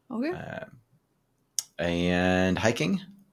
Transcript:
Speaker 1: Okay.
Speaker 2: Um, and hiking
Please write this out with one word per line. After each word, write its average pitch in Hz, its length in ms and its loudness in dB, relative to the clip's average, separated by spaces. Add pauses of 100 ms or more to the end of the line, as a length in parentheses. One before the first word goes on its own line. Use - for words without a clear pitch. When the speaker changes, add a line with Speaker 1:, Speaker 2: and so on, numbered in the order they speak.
(120)
Speaker 1:
Okay. 254 180 -6
Speaker 2:
Um, - 480 -12 (1000)
and 90 800 2
hiking 156 420 0 (320)